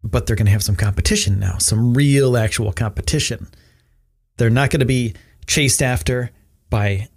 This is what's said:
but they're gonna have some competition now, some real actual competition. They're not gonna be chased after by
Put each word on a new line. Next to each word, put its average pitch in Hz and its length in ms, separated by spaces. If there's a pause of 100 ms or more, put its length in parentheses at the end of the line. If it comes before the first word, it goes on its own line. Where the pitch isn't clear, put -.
but - 220
they're 113 100
gonna 104 140
have 104 140
some 101 120
competition 101 640
now, 98 180
some 113 360
real 139 440
actual 110 360
competition. - 720 (920)
They're 117 120
not 131 200
gonna 139 160
be 123 280 (340)
chased 143 340
after 123 500 (380)
by 101 480